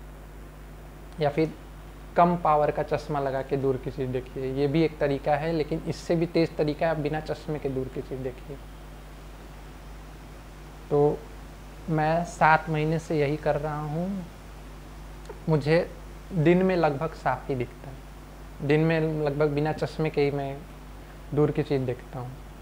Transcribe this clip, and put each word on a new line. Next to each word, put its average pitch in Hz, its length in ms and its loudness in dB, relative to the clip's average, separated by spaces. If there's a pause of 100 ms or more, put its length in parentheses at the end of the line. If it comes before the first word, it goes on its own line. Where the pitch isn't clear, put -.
(1200)
या 147 100 4
फिर 156 240 2 (640)
कम 175 200 8
power 151 340 4
का 151 140 0
चश्मा 147 340 0
लगा 135 220 0
के 135 160 0
दूर 131 200 2
की 135 140 -4
चीज़ 131 180 -2
देखिए। 131 420 -4
ये 139 160 2
भी 160 160 4
एक 156 160 0
तरीका 143 360 2
है, 160 180 0
लेकिन 156 320 0
इससे 165 300 0
भी 165 120 4
तेज़ 165 300 2
तरीका 151 280 2
है, 165 60 4
आप 156 80 0
बिना 151 220 0
चश्मे 151 380 -4
के 139 100 -4
दूर 131 180 -2
की 135 140 -8
चीज़ 131 200 -6
देखिए। 131 360 -8 (2250)
तो 147 280 6 (720)
मैं 160 380 4
सात 160 420 6
महीने 156 300 2
से 156 200 0
यही 147 200 2
कर 151 180 2
रहा 147 240 -2
हूँ, 175 440 -2 (1200)
मुझे 156 400 4 (460)
दिन 175 300 6
में 185 120 4
लगभग 156 380 2
साफ - 360 -2
ही 139 60 0
दिखता 123 340 -6
है, - 800 -12
दिन 151 140 8
में 165 180 4 (220)
लगभग 147 280 4
बिना 147 240 2
चश्मे 156 360 0
के 151 120 2
ही 143 100 4
मैं 139 260 -2 (800)
दूर 147 160 6
की 147 120 0
चीज़ 139 180 2
देखता 127 380 -4
हूँ, 127 120 -8 (300)